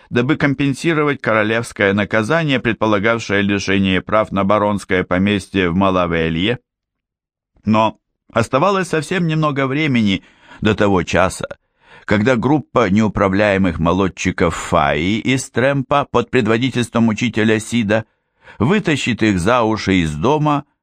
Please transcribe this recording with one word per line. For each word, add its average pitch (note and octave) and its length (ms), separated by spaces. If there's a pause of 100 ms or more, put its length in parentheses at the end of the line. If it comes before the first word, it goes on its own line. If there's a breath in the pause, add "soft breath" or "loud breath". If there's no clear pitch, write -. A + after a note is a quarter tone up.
дабы B2+ 260
компенсировать D3 840
королевское A2 720
наказание, A#2+ 640
предполагавшее G#2+ 800
лишение G2 600
прав G#2+ 300
на G2 120
баронское G2+ 600
поместье F#2+ 640
в E2 60
Малавелье. F2+ 840 (1080)
Но A2 320 (340)
оставалось F3 580
совсем E3+ 360
немного D3+ 400
времени B2+ 580 (380 loud breath)
до G#2 140
того G2 280
часа, - 540 (480 soft breath)
когда G#2+ 300
группа B2 540
неуправляемых G2 920
молодчиков F2+ 760
Фаи E2 640
из C3 300
Трэмпа C#3 640
под - 180
предводительством A#2 800
учителя A2 520
Сида A2 460 (540 loud breath)
вытащит C3+ 640
их G2+ 160
за A#2 240
уши G2+ 380
из D#2 120
дома D3 520 (180)